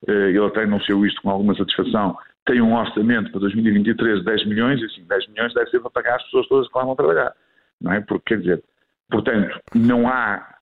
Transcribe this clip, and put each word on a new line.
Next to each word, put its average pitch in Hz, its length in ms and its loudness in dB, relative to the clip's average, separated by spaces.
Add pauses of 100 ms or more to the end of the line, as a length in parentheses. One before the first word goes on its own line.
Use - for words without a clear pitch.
eh, 101 220 2
ele 101 160 4
até 110 180 -2
anunciou 104 420 0
isto 95 160 -2
com 104 80 -4
alguma 98 260 0
satisfação, 101 600 -2 (280)
tem 123 140 2
um 113 160 4
orçamento 113 560 0
para 95 80 -6
dois 98 160 -2
mil 113 100 0
e 110 60 4
vinte 104 160 2
e 113 80 0
três 113 240 0
de 90 60 -6
dez 101 200 -2
milhões, 117 360 0
e 113 40 -8
assim, 92 220 -16
dez 95 220 -2
milhões 113 240 -6
deve 117 160 0
ser 123 100 0
para 117 120 -10
pagar 120 240 -2
as 127 80 -6
pessoas 127 240 -2
todas 131 200 2
que - 100 -6
lá 131 60 -2
vão 131 120 -2
trabalhar, 151 380 0 (460)
não 85 140 -2
é? 104 80 -2
Porque, 104 340 -2
quer 104 60 -4
dizer, 85 220 0 (460)
portanto, 110 480 0 (180)
não 120 320 4
há 117 360 -2 (180)